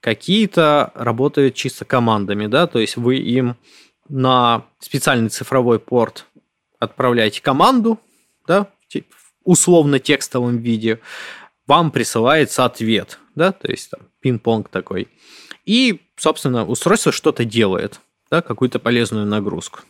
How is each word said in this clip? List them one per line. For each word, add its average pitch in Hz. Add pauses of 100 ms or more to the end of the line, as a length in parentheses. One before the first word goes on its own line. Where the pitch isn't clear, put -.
Какие-то 156
работают 127
чисто -
командами, 107
да, 139
то -
есть 110
вы 123
им 123 (540)
на 127 (140)
специальный 123
цифровой 120
порт - (520)
отправляете 120
команду, 220 (480)
да, 196 (180)
в -
те-, -
в - (180)
условно 160
текстовом 123
виде, 113 (680)
вам 156
присылается 127
ответ, 110 (160)
да, 180
то -
есть -
там - (200)
пинг-понг 113
такой. 95 (560)
И, 226 (140)
собственно, 127
устройство 139
что-то 123
делает, 104 (300)
да, 170
какую-то 123
полезную 117
нагрузку. 104